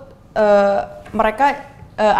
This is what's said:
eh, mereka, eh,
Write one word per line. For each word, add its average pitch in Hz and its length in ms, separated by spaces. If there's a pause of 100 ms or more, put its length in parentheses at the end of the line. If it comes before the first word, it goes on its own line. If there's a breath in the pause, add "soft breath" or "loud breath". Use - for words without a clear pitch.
(380)
eh, 202 420 (320)
mereka, 220 460 (400)
eh, 214 220